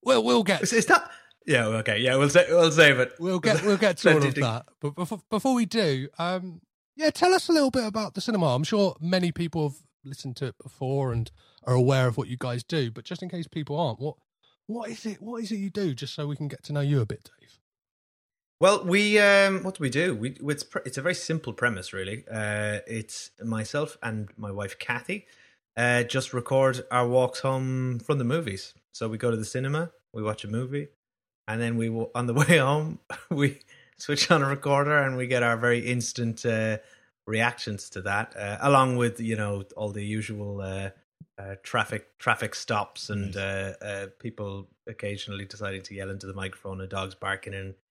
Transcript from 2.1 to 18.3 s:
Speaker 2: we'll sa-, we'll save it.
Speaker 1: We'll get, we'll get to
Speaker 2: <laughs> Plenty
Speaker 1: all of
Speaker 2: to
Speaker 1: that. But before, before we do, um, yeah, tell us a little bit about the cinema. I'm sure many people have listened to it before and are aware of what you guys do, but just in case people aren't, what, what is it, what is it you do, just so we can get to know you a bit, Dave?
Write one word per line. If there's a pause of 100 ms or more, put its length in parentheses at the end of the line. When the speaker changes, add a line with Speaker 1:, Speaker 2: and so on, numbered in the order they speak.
Speaker 2:
we'll
sa-,
we'll
save
it.
Speaker 1:
We'll
get,
we'll
get
to
Speaker 2:
<laughs>
Plenty
Speaker 1:
all
of
Speaker 2:
to
Speaker 1:
that. (140)
But
before, (100)
before
we
do, (100)
um, (360)
yeah,
tell
us
a
little
bit
about
the
cinema.
I'm
sure
many
people
have (260)
listened
to
it
before
and (340)
are
aware
of
what
you
guys
do,
but
just
in
case
people
aren't,
what, (500)
what
is
it,
what
is
it
you
do,
just
so
we
can
get
to
know
you
a
bit,
Dave? (1040)